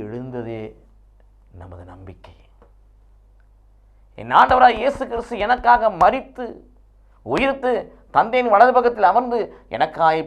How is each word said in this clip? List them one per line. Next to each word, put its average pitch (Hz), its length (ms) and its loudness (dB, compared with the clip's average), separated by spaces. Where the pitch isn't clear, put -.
எழுந்ததே 117 580 -12
நமது 87 220 -20
நம்பிக்கை. 92 420 -20
என் 120 180 -2
ஆண்டவராய் 254 420 4
இயேசு 269 300 -4
கிறிஸ்து 233 340 -8
எனக்காக 233 440 2
மரித்து 240 420 -2
உயிர்த்து 262 360 -2
தந்தையின் 226 360 0
வலது 226 240 6
பக்கத்தில் 233 340 2
அமர்ந்து 240 300 0
எனக்காய் 160 520 0